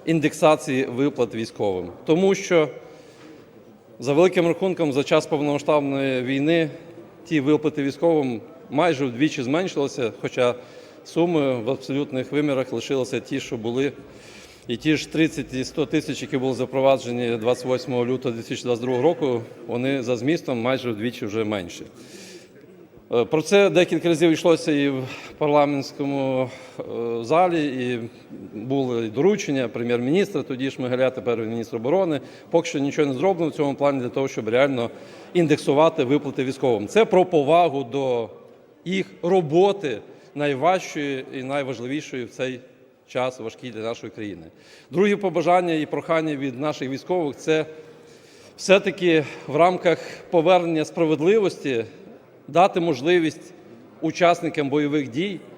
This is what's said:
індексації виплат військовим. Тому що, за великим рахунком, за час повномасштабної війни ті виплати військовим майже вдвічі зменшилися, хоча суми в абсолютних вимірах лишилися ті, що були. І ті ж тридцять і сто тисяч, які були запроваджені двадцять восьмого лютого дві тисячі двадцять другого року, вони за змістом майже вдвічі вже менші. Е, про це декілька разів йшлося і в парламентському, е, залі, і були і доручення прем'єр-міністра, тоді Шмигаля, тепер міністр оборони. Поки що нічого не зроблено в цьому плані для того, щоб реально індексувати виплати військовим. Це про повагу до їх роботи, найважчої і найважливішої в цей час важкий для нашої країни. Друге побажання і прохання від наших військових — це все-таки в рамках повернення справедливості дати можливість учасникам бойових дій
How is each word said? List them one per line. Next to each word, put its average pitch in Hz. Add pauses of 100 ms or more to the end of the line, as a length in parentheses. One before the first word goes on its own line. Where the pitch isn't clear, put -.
індексації 151
виплат 120
військовим. 101 (160)
Тому 190
що, 170 (1300)
за 123
великим 175
рахунком, 165
за 135
час 156
повномасштабної 143
війни 143 (540)
ті 156
виплати 151
військовим 139 (300)
майже 143
вдвічі 135
зменшилися, 139
хоча 123 (500)
суми 160
в 117
абсолютних 135
вимірах 143
лишилися 123
ті, 139
що -
були. 120 (760)
І 120
ті 151
ж -
тридцять 147
і 127
сто 143
тисяч, 147
які 135
були 131
запроваджені 123
двадцять 120
восьмого 123
лютого 123
дві 117
тисячі 117
двадцять 120
другого 123
року, 143 (240)
вони 131
за 120
змістом 135
майже 123
вдвічі 113
вже 107
менші. 98 (1300)
Е, 117
про 156
це 196
декілька 165
разів 165
йшлося 160
і 143
в 131 (340)
парламентському, 139 (280)
е, - (420)
залі, 165
і 123 (600)
були 123
і -
доручення 135
прем'єр-міністра, 123
тоді 131
Шмигаля, 127
тепер 120
міністр 113
оборони. 147 (300)
Поки 165
що 160
нічого 143
не 135
зроблено 165
в -
цьому 143
плані 139
для 123
того, 135
щоб 123
реально 123 (440)
індексувати 156
виплати 135
військовим. 127
Це 220
про 185
повагу 151
до 123 (540)
їх 185 (160)
роботи, 175 (360)
найважчої 143 (100)
і 135
найважливішої 135
в -
цей 131 (460)
час 127
важкий 113
для 110
нашої 117
країни. 95 (440)
Друге 202
побажання 175
і 151
прохання 156
від 131
наших 147
військових — 147
це 156 (880)
все-таки 175 (220)
в 135
рамках 175 (320)
повернення 170
справедливості 156 (640)
дати 185
можливість 160 (480)
учасникам 165
бойових 143
дій 170 (180)